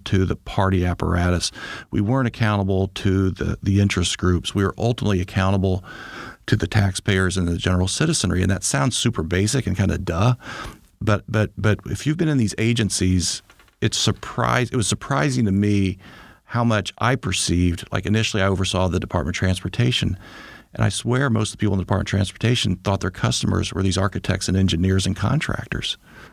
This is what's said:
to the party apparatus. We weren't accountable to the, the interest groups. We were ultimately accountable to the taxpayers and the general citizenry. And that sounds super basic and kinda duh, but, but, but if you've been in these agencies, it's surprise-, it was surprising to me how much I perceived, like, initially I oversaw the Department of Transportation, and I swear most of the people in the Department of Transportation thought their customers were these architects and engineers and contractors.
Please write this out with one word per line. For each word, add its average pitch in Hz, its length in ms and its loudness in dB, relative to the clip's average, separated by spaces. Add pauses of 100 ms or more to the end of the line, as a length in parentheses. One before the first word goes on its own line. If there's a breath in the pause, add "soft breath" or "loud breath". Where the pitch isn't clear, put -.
to 95 200 2
the 90 120 0
party 95 500 2
apparatus. 87 640 0 (400 loud breath)
We - 100 0
weren't 123 280 2
accountable 98 680 2
to 95 360 2
the, 85 300 -2
the 101 200 4
interest 95 380 2
groups. 90 360 0
We 101 80 2
were 98 160 0
ultimately 104 420 0
accountable 95 600 0 (640 loud breath)
to 104 100 0
the - 100 -2
taxpayers 95 720 0
and 87 100 0
the 85 80 0
general 92 320 2
citizenry. 92 540 0
And 90 80 2
that 92 120 -2
sounds 139 360 0
super 113 240 -2
basic 98 440 0
and 92 80 -2
kinda 90 220 2
duh, 92 380 0 (680 loud breath)
but, 104 260 0
but, 107 300 0
but 101 300 0
if - 200 -6
you've 156 120 0
been 156 100 0
in 147 80 2
these 110 220 0
agencies, 98 800 0 (400)
it's - 160 0
surprise-, 120 760 0
it 135 60 -4
was 117 100 0
surprising 135 600 0
to 98 60 2
me 98 440 2 (480 loud breath)
how 120 180 -2
much 110 360 0
I 123 180 0
perceived, 87 720 0
like, - 140 -4
initially 110 380 0
I 98 40 4
oversaw 92 420 0
the 87 120 0
Department 90 340 -2
of - 40 -8
Transportation, 95 800 0 (560 loud breath)
and 113 100 -2
I 104 60 2
swear 127 400 0
most 110 180 2
of - 40 -8
the - 100 -14
people 104 100 2
in 98 60 0
the 90 60 -2
Department 95 240 0
of - 20 -6
Transportation 101 640 0
thought 98 240 -2
their 95 100 -2
customers 92 640 -2
were 95 100 -2
these 92 160 0
architects 95 480 -2
and 90 100 2
engineers 95 500 2
and 92 100 -2
contractors. - 800 -4 (360 loud breath)